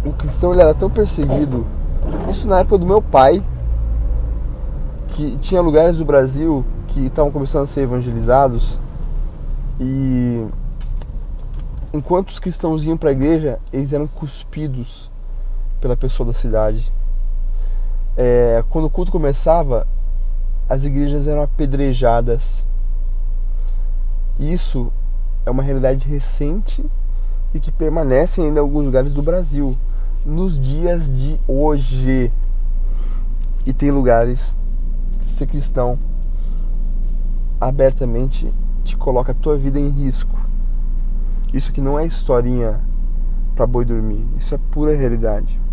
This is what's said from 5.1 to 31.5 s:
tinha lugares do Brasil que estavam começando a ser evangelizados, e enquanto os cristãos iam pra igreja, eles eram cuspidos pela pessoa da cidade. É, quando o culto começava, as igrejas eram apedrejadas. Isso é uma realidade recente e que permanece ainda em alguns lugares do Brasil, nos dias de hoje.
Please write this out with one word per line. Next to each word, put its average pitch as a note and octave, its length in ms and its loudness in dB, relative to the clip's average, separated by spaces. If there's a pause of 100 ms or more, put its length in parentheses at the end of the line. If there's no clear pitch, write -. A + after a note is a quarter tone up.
tinha F3+ 240 0
lugares D#3+ 380 4
do D#3 60 -2
Brasil C#3 600 2 (240)
que C#3 160 0
estavam C#3+ 260 0
começando C#3+ 320 -2
a C#3 40 -4
ser C#3 140 -4
evangelizados, B2 960 0 (1000)
e B2+ 680 0 (1500)
enquanto F3+ 360 -2
os - 100 -10
cristãos D#3+ 460 -4
iam D#3+ 120 0
pra D#3 160 0
igreja, C#3+ 460 0 (120)
eles C3+ 220 -4
eram D3 140 -2
cuspidos - 1000 -10 (680)
pela B2 160 0
pessoa B2+ 320 0
da A#2 60 0
cidade. A2 580 0 (1200)
É, A#2+ 540 4
quando D#3 160 0
o D3+ 40 0
culto F3+ 220 0
começava, C#3+ 760 2 (840)
as C3+ 160 0
igrejas C#3+ 420 2
eram D3 140 0
apedrejadas. B2+ 1200 2 (1700)
Isso C#3+ 520 0 (540)
é B2 60 2
uma C3+ 120 2
realidade C3+ 440 0
recente C#3+ 800 0 (680)
e D#3+ 60 0
que - 120 0
permanece D3+ 680 2
ainda D3 180 2
em - 20 4
alguns D3 240 2
lugares C#3 280 2
do C#3+ 80 0
Brasil, C#3+ 560 0 (480)
nos D#3+ 340 0
dias D3+ 520 2
de C3+ 360 2
hoje. C3 840 2 (1300)